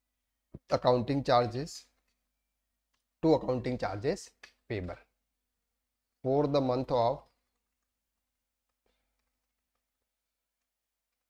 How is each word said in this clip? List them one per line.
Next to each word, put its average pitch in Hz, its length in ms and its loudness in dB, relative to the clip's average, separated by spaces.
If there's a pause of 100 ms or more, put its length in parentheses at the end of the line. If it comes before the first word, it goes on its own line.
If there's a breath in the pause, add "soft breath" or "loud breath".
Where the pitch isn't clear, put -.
(720)
accounting 131 520 2
charges, 123 520 0 (1500)
to 160 100 4
accounting 127 460 0
charges 107 460 -4 (440)
payable 90 300 -8 (1300)
for 135 220 2
the 185 160 2
month 131 300 -2
of 123 300 2 (4000)